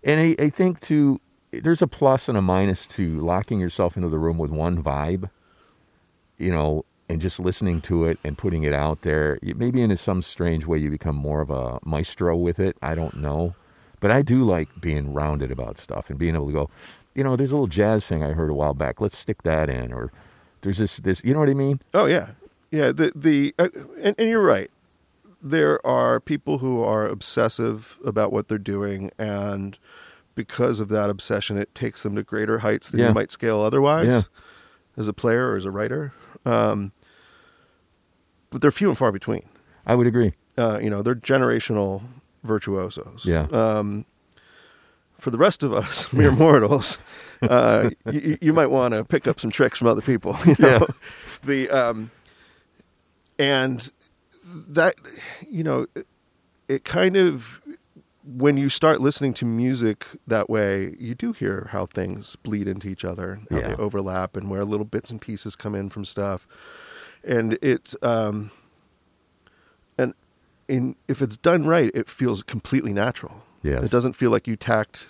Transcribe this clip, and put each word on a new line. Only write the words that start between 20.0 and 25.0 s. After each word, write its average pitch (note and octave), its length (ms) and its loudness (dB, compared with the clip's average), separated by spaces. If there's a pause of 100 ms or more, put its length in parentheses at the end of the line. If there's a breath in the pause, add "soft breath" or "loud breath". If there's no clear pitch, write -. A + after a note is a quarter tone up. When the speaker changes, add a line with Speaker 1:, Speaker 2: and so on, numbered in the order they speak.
Speaker 1:
there's G2 160 -2
this, G#2 220 -2
this, F#2+ 260 -2
you A#2+ 80 2
know D3+ 80 2
what D3 80 4
I C#3 60 2
mean? C#3 260 0 (140)
Speaker 2:
Oh, G3+ 100 4
yeah. C#3 280 0 (380)
Yeah, C#3+ 220 2
the, D3+ 220 0
the, C#3+ 440 2
uh, F3 100 4 (340)
and, G#3 160 2
and A3+ 100 2
you're A3+ 160 2
right. G#2 260 2 (720)